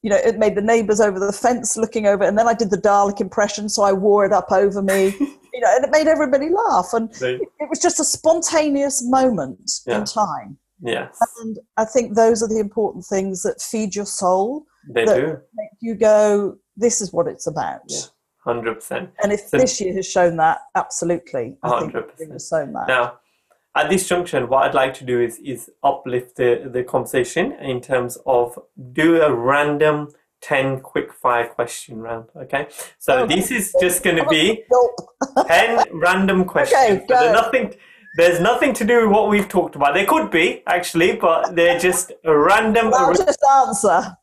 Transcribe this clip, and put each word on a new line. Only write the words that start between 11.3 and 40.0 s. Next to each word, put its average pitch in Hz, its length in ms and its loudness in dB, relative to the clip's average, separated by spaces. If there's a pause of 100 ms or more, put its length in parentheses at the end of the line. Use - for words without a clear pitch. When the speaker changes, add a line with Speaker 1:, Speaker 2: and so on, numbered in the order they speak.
Speaker 1:
And 220 160 -10 (180)
I 220 80 0
think 226 300 -2
those 226 260 4
are 233 80 -2
the 220 120 0
important 202 440 -4
things 190 380 -4
that - 180 -4
feed 214 360 -6
your 202 100 -6
soul, 196 580 -2 (240)
Speaker 2:
They 120 180 0
Speaker 1:
that 214 100 4
Speaker 2:
do. 131 100 0 (280)
Speaker 1:
make - 160 -12 (100)
you 226 160 -6
go, 208 600 2 (200)
"This 226 240 0
is 185 120 -8
what 170 140 0
it's - 220 -8
about." 123 400 -6
Speaker 2:
Yeah, - 140 -10 (420)
hundred 113 320 -4
percent. - 340 -10 (140)
Speaker 1:
And 208 80 0
if 208 80 -4
Speaker 2:
So - 180 -2
Speaker 1:
this 254 220 0
year 185 140 -4
has 185 140 -6
shown 175 280 2
that, 160 240 0 (160)
absolutely. 165 880 -4
I - 40 -2
think 120 120 0 (120)
Speaker 2:
Hundred 117 100 -6 (100)
percent. 156 180 -18
Speaker 1:
it - 40 -18
has - 140 -16
shown 151 260 -4
that. 62 120 -8
Speaker 2:
Now, 123 320 -2 (580)
at 151 140 0
this 185 180 -2
junction, 160 400 -2
what 131 200 2
I'd 143 60 -4
like 131 200 0
to - 100 -18
do 123 160 -2
is, 117 200 -2
is 131 280 -12 (140)
uplift 160 540 -4
the, 123 360 0
the 127 120 -4
conversation 151 680 -2
in 131 260 -8
terms 123 440 -4
of 120 320 0 (360)
do 165 280 4
a 147 140 4
random 147 760 0 (320)
ten 135 380 -2
quick - 320 -8
fire 120 360 0
question - 520 -8
round, 113 340 -12
okay? 143 320 -6 (320)
So - 260 0
Speaker 1:
Oh, - 20 -2
Speaker 2:
this 185 240 0
is 233 260 -4
Speaker 1:
okay. 180 100 2
Speaker 2:
just 180 160 -2
gonna 165 240 0
be 160 440 0
Speaker 1:
Gulp. 247 260 4 (260)
<laughs> 285 240 0
Speaker 2:
ten 226 460 4
random 185 540 2
questions. - 360 2
Speaker 1:
Okay, 202 240 4
Speaker 2:
So 254 80 2
there's 240 220 4
Speaker 1:
go. 226 60 4
Speaker 2:
nothing, 226 320 -2 (420)
there's 170 240 4
nothing 247 320 2
to 240 140 -2
do 240 160 4
with 214 120 4
what 214 140 4
we've 202 220 0
talked 175 260 -2
about. 143 160 2
There 196 140 0